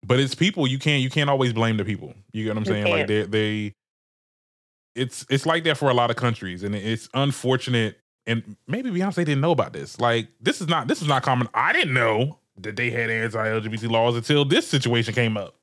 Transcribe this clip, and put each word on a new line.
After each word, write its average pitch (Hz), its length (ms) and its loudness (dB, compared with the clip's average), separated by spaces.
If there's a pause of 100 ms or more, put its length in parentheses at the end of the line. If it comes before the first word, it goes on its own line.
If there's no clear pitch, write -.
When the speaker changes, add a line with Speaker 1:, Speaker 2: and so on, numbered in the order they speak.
Speaker 1:
but 123 160 2
it's 135 140 0
people. 180 320 0
You 131 140 -2
can't, 147 240 0
you 127 80 -2
can't 147 180 0
always 131 240 2
blame 113 240 0
the 101 80 -2
people. 92 300 -6 (180)
You 110 120 -4
get 107 100 -2
what - 20 -2
I'm 107 60 -2
Speaker 2:
You 101 80 -2
Speaker 1:
saying? 104 160 0
Like, 160 200 0
Speaker 2:
can't. 107 240 0
Speaker 1:
they, 107 340 0
they, 101 80 -10 (1200)
it's, 127 340 -6
it's 135 160 2
like 165 180 2
that 151 140 2
for 143 120 2
a 127 40 4
lot 120 160 4
of 117 60 0
countries, 95 480 -2
and 101 120 -4
it's 110 380 -4
unfortunate. 127 880 0 (260)
And 113 300 -4 (120)
maybe 240 220 -4
Beyonce 190 280 0
didn't 151 240 2
know 165 100 4
about 131 220 0
this. 71 260 -10
Like, 117 300 2 (100)
this 202 220 -2
is 165 60 -4
not, 147 200 0
this 302 140 -2
is 156 60 -2
not 135 160 2
common. 123 300 2
I 147 200 2
didn't 269 200 0
know 120 440 2 (200)
that 101 180 -10
they 120 140 -2
had 117 200 -2
anti-L 110 520 -2
G 110 80 -6
B 110 80 -6
T 113 100 -4
laws 113 280 2
until 143 300 2
this 180 220 2
situation 120 460 0
came 113 240 2
up. 98 260 -8